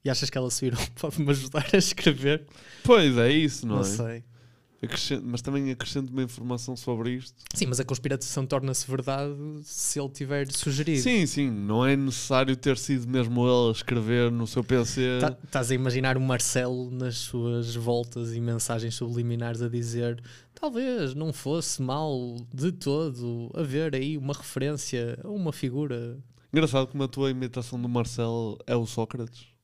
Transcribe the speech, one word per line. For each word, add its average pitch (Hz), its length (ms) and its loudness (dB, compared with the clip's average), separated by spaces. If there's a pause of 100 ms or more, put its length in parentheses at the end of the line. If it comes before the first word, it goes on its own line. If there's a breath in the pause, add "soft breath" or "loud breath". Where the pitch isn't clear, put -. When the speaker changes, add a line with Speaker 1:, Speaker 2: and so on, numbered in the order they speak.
Speaker 1:
E 139 60 2
achas 127 180 0
que - 80 -4
ela 127 140 0
se - 180 -2
virou, 120 180 -2
<laughs> - 120 -14
"Pode-me 147 320 0
ajudar 135 420 0
a 202 40 8
escrever?" 147 680 4 (380 loud breath)
Speaker 2:
Pois, 175 340 10
é 120 140 8
isso, 147 340 2
não 107 120 0
Speaker 1:
Não 98 40 4
Speaker 2:
é? 98 40 2
Speaker 1:
sei. 113 380 -2 (560 soft breath)
Speaker 2:
Acrescent-, 131 460 -2
mas 120 160 -4
também 139 300 -2
acrescento 131 420 -4
uma 131 80 -2
informação 120 540 -6
sobre 120 400 -2
isto. 127 180 -12 (180)
Speaker 1:
Sim, - 140 -2
mas 127 140 -2
a 135 40 0
conspiração 131 600 -4
torna-se 131 420 -2
verdade 135 460 -4 (300)
se - 360 -4
ele 139 100 -2
tiver 139 420 -4
sugerido. 147 500 0
Speaker 2:
Sim, 214 240 4
sim. 139 240 0
Não 107 340 2
é 139 120 6
necessário 131 600 2
ter 127 220 2
sido 127 300 0
mesmo 123 400 2
ele 123 220 6
a - 20 2
escrever 120 600 2
no 117 140 0
seu 120 180 -2
P 120 220 4
C. 127 340 0
Speaker 1:
Tá, 131 240 2
estás 127 280 -2
a - 20 4
imaginar 127 420 2
o 131 60 2
Marcelo 127 680 0
nas 127 260 -4
suas 117 580 -2
voltas 120 600 -2
e 117 40 -4
mensagens 117 540 -2
subliminares 117 680 -2
a 120 40 -2
dizer, 117 540 -2 (320 loud breath)
"Talvez 240 600 -2
não 151 180 -2
fosse 160 480 -2
mal 131 540 -2 (180)
de 147 180 0
todo 127 840 -2
haver 147 400 -2
aí 139 200 -2
uma 139 200 -4
referência 131 880 -4
a - 60 -10
uma 190 220 -2
figura." 127 680 -4 (340 soft breath)
Speaker 2:
Engraçado 135 320 6
como 135 160 -4
a 135 60 2
tua 135 240 0
imitação 127 500 -4
do 120 80 -2
Marcelo 117 760 0
é 123 80 2
o 117 100 2
Sócrates. 113 600 -6 (160)